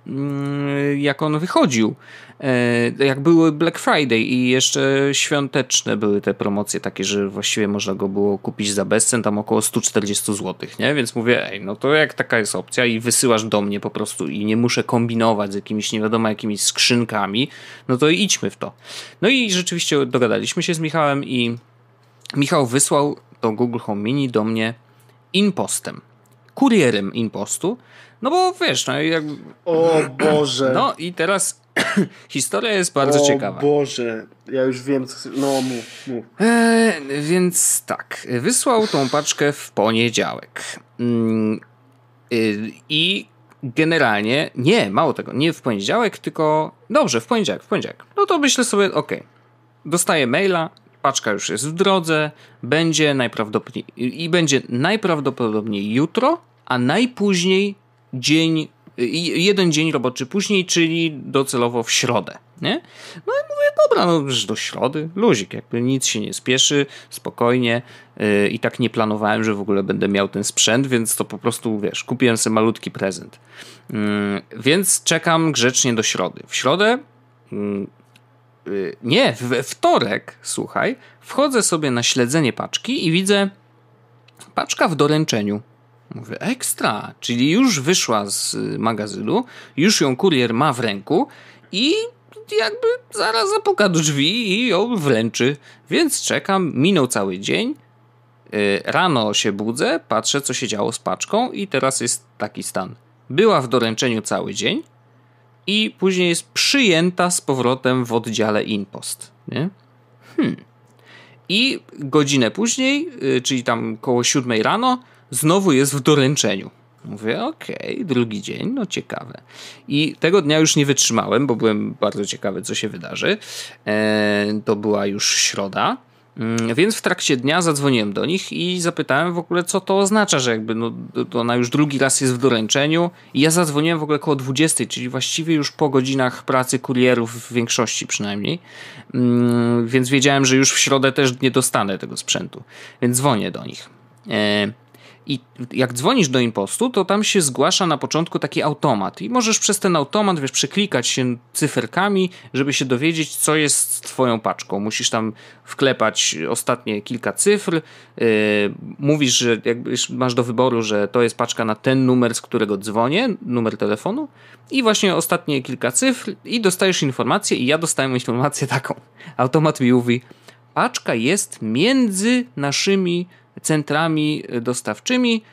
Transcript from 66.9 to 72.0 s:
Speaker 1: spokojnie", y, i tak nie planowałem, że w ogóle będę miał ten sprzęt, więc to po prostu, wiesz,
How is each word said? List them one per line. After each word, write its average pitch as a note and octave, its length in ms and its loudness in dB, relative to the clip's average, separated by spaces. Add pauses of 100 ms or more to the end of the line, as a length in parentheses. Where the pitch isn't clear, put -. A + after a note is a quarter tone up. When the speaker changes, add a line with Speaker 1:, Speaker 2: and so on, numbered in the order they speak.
Speaker 1:
spokojnie", A#2+ 720 0 (400)
y, G#2 280 4
i - 100 -4
tak - 200 -4
nie A#2 100 0
planowałem, G#2+ 540 0
że A2 100 0
w G2+ 80 -4
ogóle G2 220 0
będę G2 240 0
miał G2 200 2
ten G2 160 -4
sprzęt, B2 440 2
więc A#2 280 0
to - 100 -2
po G#2+ 120 -12
prostu, A2+ 420 -2
wiesz, G2+ 240 -4